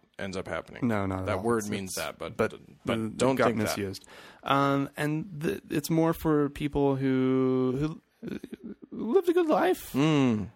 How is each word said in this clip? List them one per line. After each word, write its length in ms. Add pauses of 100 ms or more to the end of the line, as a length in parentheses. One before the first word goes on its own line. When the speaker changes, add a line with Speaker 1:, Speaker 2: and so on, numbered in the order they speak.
(180)
Speaker 1:
ends 180
up 120
happening. 400
Speaker 2:
No, 180
not 140
at 60
Speaker 1:
That 120
Speaker 2:
all. 60
Speaker 1:
word 140
Speaker 2:
It's, 100
Speaker 1:
means 280
Speaker 2:
it's, 80
Speaker 1:
that, 140
but, 180
Speaker 2:
but 180 (300)
Speaker 1:
but 140
Speaker 2:
it 180
Speaker 1:
don't 200
Speaker 2:
got 100
Speaker 1:
think 120
that. 60
Speaker 2:
misused. 400 (380)
Um, 540
and 440
th-, 200 (100)
it's 200
more 220
for 380
people 460
who, 800
who, 220 (340)
uh, 40 (520)
lived 380
a 40
good 140
life. 460
Speaker 1:
Mm. 640